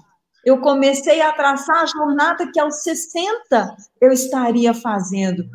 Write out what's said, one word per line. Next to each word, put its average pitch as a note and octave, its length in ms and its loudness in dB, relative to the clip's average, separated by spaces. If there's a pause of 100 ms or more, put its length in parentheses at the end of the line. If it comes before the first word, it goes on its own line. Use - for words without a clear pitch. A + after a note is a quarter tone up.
(440)
Eu C4 160 4
comecei C#4 600 2
a D#4 120 2
traçar D4+ 500 0
a - 20 2
jornada D4+ 680 -2
que E4 80 -2
aos D4 220 -2
sessenta E4 920 -4 (260)
eu B3+ 100 8
estaria B3 640 0
fazendo. F#3+ 800 -4